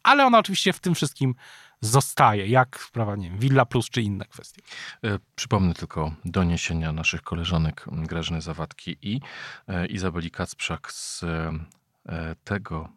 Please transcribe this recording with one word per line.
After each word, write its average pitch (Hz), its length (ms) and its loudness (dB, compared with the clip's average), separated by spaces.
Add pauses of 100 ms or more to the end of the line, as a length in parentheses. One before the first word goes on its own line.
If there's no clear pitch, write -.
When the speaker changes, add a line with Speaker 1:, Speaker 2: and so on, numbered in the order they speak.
Speaker 1:
ale 277 240 6
ona 240 120 8
oczywiście 196 340 2
w - 80 -6
tym 180 140 2
wszystkim 135 400 0 (460)
zostaje, 110 640 4
jak 127 340 4
sprawa, 104 360 -4
nie 90 140 -6
wiem, 95 80 -8
Villa 131 280 4
Plus - 240 -2
czy 120 120 -2
inne 101 220 -2
kwestie. - 380 -20 (420)
Speaker 2:
E, 104 140 -2 (160)
przypomnę 95 400 2
tylko 80 380 -4 (120)
doniesienia 85 680 0
naszych 80 300 -2
koleżanek 82 720 0
Grażyny 82 480 -4
Zawadki 80 640 -10
i, 113 180 -4 (480)
e, 90 180 -2
Izabeli 87 440 -4
Kacprzak - 640 -8
z, - 320 -10
e, 80 1080 -6 (100)
tego 82 520 -6